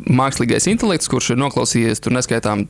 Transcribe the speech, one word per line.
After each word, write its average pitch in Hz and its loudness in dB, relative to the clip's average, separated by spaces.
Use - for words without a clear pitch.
mākslīgais 127 2
intelekts, 202 0
kurš 123 -2
ir 120 0
noklausījies 123 0
tur 113 -2
neskaitām 113 -2